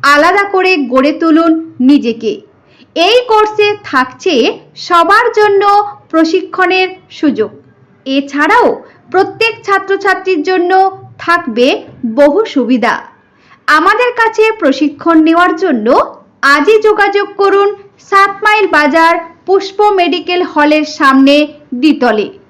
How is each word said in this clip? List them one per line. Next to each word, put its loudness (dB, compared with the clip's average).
আলাদা 2
করে 0
গড়ে 0
তুলুন 2
নিজেকে। 0
এই 2
কোর্সে 0
থাকছে -4
সবার 2
জন্য 2
প্রশিক্ষণের 0
সুযোগ। -4
এছাড়াও 0
প্রত্যেক -2
ছাত্রছাত্রীর -2
জন্য -2
থাকবে -2
বহু 2
সুবিধা। -2
আমাদের 2
কাছে 0
প্রশিক্ষণ 0
নেওয়ার 2
জন্য -2
আজই 2
যোগাযোগ 0
করুন 2
সাত 2
মাইল 0
বাজার 2
পুষ্প -2
মেডিকেল -2
হলের 0
সামনে 4
দ্বিতলে। 0